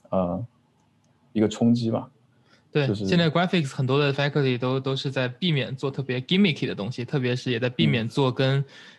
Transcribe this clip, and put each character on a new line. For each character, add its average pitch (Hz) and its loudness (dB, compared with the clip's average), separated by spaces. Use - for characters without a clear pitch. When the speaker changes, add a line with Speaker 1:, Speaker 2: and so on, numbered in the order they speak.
Speaker 1:
呃， 92 -2
一 - -2
个 107 4
冲 117 2
击 117 0
吧。 - -6
Speaker 2:
对， 143 2
Speaker 1:
就 113 0
是 101 -4
Speaker 2:
现 180 2
在 170 4
graphics 165 0
很 135 -2
多 131 2
的 143 2
faculty 139 0
都， 127 -2
都 135 -2
是 139 -6
在 131 -2
避 165 -2
免 127 -2
做 135 -4
特 143 -6
别 123 -4
gimmicky 175 2
的 202 -4
东 101 -4
西， 123 -8
特 147 -2
别 123 0
是 127 -4
也 117 0
在 123 0
避 160 0
免 123 2
做 131 2
跟 135 2